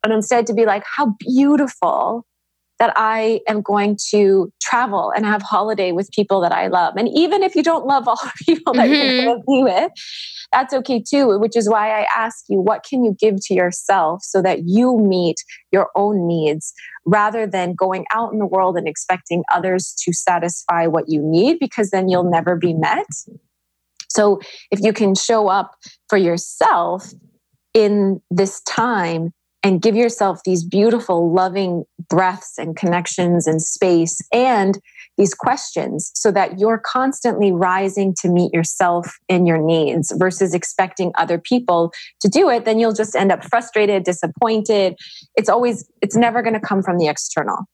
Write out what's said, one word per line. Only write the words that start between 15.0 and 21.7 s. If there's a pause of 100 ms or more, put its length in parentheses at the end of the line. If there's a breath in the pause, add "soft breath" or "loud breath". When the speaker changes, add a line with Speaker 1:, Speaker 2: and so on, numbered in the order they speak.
Speaker 1:
your
own
needs (340 loud breath)
rather
than
going
out
in
the
world
and
expecting
others (120)
to
satisfy
what
you
need,
because